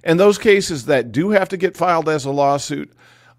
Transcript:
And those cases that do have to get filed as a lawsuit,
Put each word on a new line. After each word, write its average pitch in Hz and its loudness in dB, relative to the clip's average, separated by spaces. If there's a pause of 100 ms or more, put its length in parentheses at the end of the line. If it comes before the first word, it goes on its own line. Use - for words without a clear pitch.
And 170 2
those 202 4
cases 185 0
that 123 0
do 156 -2
have 190 2
to 190 -8
get 175 -4
filed 165 0
as 151 -2
a 139 -6
lawsuit, 143 -2 (480)